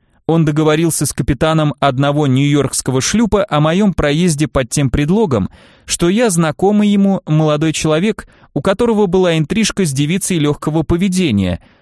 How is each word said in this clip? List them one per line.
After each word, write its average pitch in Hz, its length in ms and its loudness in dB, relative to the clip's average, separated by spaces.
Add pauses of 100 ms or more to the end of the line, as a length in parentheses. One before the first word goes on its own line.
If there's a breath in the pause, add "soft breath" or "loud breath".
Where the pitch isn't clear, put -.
(280)
Он 165 160 2
договорился 156 640 0
с - 60 -4
капитаном 156 680 0
одного 143 480 0
нью-йоркского 135 720 0
шлюпа 208 480 0
о 151 120 0
моем 175 340 2
проезде 151 540 0
под 135 220 -4
тем 139 200 0
предлогом, 147 600 0 (340 soft breath)
что - 240 -2
я 220 220 2
знакомый 185 580 0
ему 196 380 2
молодой 156 460 2
человек, 160 540 -2 (280 soft breath)
у 143 80 -4
которого 208 440 2
была 175 320 2
интрижка 190 460 -2
с 143 80 -2
девицей 160 460 -2
легкого 151 440 -2
поведения, 170 760 0 (200 soft breath)